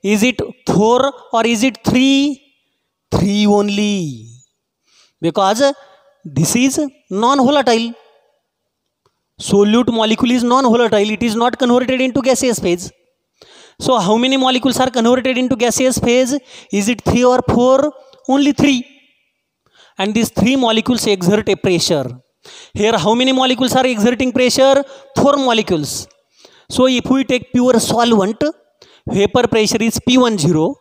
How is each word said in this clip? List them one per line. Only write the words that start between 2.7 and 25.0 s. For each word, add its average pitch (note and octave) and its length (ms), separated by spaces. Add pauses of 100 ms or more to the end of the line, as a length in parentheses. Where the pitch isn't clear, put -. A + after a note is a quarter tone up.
Three G#3 360
only. G3+ 800 (920)
Because G3 420 (600)
this D#3 300
is C4 240 (320)
non-volatile. A#3+ 840 (1500)
Solute G#3 520
molecule A3+ 400
is B3 120
non-volatile. A#3 720
It A#3 60
is A3+ 120
not A#3+ 240
converted B3+ 420
into C4 200
gaseous B3 380
phase. F3+ 340 (880)
So B3+ 180
how G3+ 180
many C4 200
molecules B3+ 420
are C4 120
converted B3 480
into B3+ 180
gaseous A#3+ 420
phase? B3+ 400 (320)
Is G3+ 180
it A#3+ 140
three B3 220
or B3+ 240
four? C4 440 (360)
Only C#4 240
three. C4+ 320 (1120)
And G3+ 160
these A3+ 160
three B3+ 260
molecules A3+ 500
exert G3+ 420
a G3 80
pressure. E3 500 (680)
Here, G#3+ 240
how G3+ 180
many C4 180
molecules B3+ 420
are B3+ 120
exerting A#3+ 460
pressure? C4 520 (320)